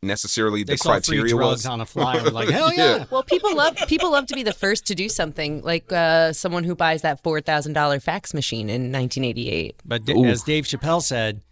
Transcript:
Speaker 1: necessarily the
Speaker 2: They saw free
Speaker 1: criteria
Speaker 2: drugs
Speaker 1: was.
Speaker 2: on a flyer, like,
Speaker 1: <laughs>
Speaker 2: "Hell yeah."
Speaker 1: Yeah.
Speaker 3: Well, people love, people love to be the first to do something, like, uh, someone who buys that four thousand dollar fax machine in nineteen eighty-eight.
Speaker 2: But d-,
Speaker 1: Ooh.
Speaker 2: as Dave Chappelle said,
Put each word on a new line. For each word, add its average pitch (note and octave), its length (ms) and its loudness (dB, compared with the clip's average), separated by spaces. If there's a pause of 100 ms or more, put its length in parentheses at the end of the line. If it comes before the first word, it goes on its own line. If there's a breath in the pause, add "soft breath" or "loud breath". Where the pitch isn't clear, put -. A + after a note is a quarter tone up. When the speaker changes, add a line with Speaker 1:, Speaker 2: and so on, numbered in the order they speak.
Speaker 1:
necessarily G#2+ 600 0
the A#2 100 -2
Speaker 2:
They - 40 0
saw B2+ 160 2
free G2 80 2
Speaker 1:
criteria A2+ 340 0
Speaker 2:
drugs B2 240 2
Speaker 1:
was. A2+ 60 -6
Speaker 2:
on B2 140 -4
a A2+ 60 -4
flyer, C3+ 440 0
like, A2+ 200 -2
Speaker 1:
<laughs> C#3 80 2
Speaker 2:
"Hell D#4+ 160 2
yeah." - 240 4
Speaker 1:
Yeah. - 120 -6
Speaker 3:
Well, C4 140 -2
people F4+ 320 2
love, D4+ 220 2 (100)
people E4 240 2
love C#4 160 2
to C#4 80 -6
be C4+ 80 -6
the G#3+ 80 0
first G3+ 360 -2
to G3+ 80 -2
do F#3 120 -4
something, D#3 540 -4
like, E3 320 -4
uh, E3 400 4
someone F3 320 -2
who F3 100 -2
buys D#3+ 280 0
that D3+ 200 -2
four D#3 160 0
thousand D3+ 320 -2
dollar D3 300 0
fax - 320 -6
machine A2+ 360 -4
in B2 220 -2
nineteen C3 320 -2
eighty-eight. A#2 520 -4 (100)
Speaker 2:
But A#2 180 -4
d-, B2 80 -2
Speaker 1:
Ooh. B2 140 6
Speaker 2:
as A#2 180 2
Dave D3+ 220 0
Chappelle D#3+ 360 0
said, A2 400 -2 (100)